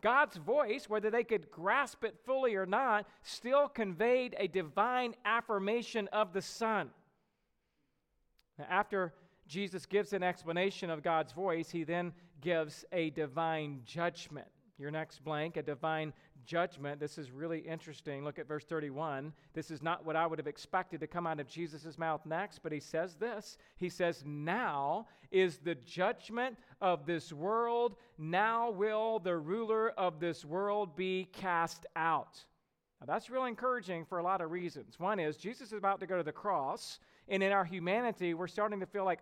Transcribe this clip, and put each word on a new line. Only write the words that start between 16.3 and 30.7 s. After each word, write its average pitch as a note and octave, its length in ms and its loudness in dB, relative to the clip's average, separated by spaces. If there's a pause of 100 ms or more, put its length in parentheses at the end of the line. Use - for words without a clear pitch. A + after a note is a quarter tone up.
judgment. D3 520 -2
This D3 200 -6
is C3+ 120 -10
really D#3+ 280 -4
interesting. D3+ 640 -8
Look D3 140 -6
at D3 100 -10
verse D3 160 -6
thirty-one. D3+ 720 -4 (180)
This D#3 180 -8
is C#3+ 120 -10
not E3 240 -2
what D#3+ 100 0
I E3 100 4
would D#3+ 120 -2
have C#3+ 80 -6
expected E3 540 -4
to D3 60 -4
come E3+ 200 -4
out D#3+ 120 0
of C#3+ 80 -6
Jesus' D#3 520 -10
mouth D#3+ 260 -2
next, E3+ 360 -4
but D#3+ 120 -8
he D3 80 -4
says E3+ 340 -4
this. G#3 440 -6 (180)
He F3+ 140 -2
says, E3+ 340 0
"Now D#3 800 -2 (240)
is F#3 280 4
the E3 160 -2
judgment A3+ 840 -2 (220)
of F3 240 4
this E3 260 -2
world. A3+ 640 0 (200)
Now G#3+ 540 2
will G#3+ 480 2
the F3 180 0
ruler A3 540 0
of F3+ 280 0
this E3 280 -2
world G3 500 -2